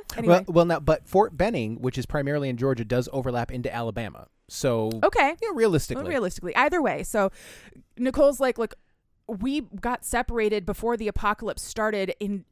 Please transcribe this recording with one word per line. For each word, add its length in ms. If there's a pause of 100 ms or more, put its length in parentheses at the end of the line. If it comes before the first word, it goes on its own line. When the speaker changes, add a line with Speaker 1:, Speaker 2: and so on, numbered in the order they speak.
(160)
Speaker 1:
Anyway. 320
Speaker 2:
Well, 60
well, 120
now, 140
but 280
Fort 280
Benning, 460
which 160
is 80
primarily 440
in 80
Georgia, 280
does 260
overlap 400
into 220
Alabama. 540 (200)
So, 440 (100)
Speaker 1:
Okay. 400
Speaker 2:
yeah, 120
realistically. 500
Speaker 1:
Well, 80
realistically. 460
Either 240
way. 220
So 280 (680)
Nicole's 420
like, 180
"Look, 180 (520)
we 340
got 420
separated 640
before 320
the 100
apocalypse 540
started 580
in, 320